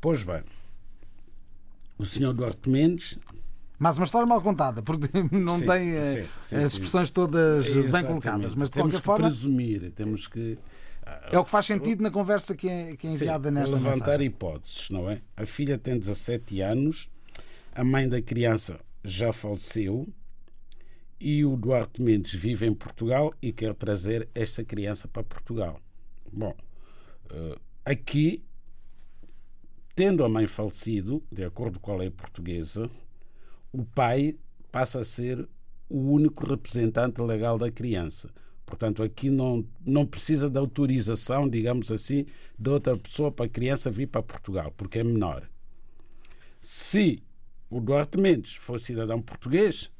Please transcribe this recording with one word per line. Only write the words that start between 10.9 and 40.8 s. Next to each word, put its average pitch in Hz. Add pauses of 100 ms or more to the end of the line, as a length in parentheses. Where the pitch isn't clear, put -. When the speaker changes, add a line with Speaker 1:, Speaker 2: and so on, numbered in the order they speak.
Speaker 2:
É 175
o 180
que -
faz 208
sentido 208
na 214
conversa 196
que 185
é, 170
que 147
é 160
Speaker 1:
sim, 160
Speaker 2:
enviada 147
nesta 139
Speaker 1:
levantar 135
Speaker 2:
mensagem. 139
Speaker 1:
hipóteses, -
não 95
é? 107 (120)
A 107
filha 139
tem 123
dezassete 101
anos, 131 (640)
a 127
mãe 131
da 123
criança 113 (240)
já 101
faleceu 107 (1120)
e 147
o 139
Duarte 120
Mendes 107
vive 107
em 110
Portugal 127
e 117
quer 110
trazer 104
esta 110
criança 101
para -
Portugal. 104 (500)
Bom, 101 (760)
eh, 80 (240)
aqui, 151 (1500)
tendo 185
a 123
mãe 110
falecido, 107 (100)
de 95
acordo 90
com 104
a -
lei 92
portuguesa, 87 (840)
o 127
pai 131 (360)
passa 127
a 117
ser 123 (400)
o 135
único 147
representante 120
legal 113
da 113
criança. 104 (380)
Portanto, 110
aqui 110
não, 127 (220)
não 143
precisa 143
de 131
autorização, 131